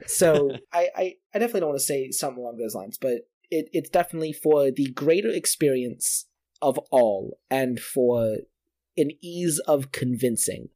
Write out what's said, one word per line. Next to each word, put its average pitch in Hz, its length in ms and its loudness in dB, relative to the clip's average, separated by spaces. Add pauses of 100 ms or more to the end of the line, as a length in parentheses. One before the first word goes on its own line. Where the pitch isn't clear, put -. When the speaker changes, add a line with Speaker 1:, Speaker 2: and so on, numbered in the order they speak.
Speaker 1:
so 147 460 4 (120)
Speaker 2:
<laughs> - 100 -14
Speaker 1:
I, 175 220 2
I, 185 180 -2 (200)
I 208 60 -2
definitely 233 220 0
don't 156 80 0
wanna 139 100 -2
say 135 320 -2
something 127 320 -6
along 117 140 -8
those 110 180 -6
lines, 101 240 -10
but 123 220 -2 (280)
it, 156 240 -2
it's 160 160 -2
definitely 160 440 -2
for 147 360 4
the 135 220 -2
greater 170 380 2
experience - 1000 -2 (340)
of 147 160 0 (140)
all 107 480 2 (100)
and 131 300 0
for 120 580 2 (600)
an 151 120 2 (120)
ease 175 360 -2 (100)
of 143 240 0
convincing. 120 840 -2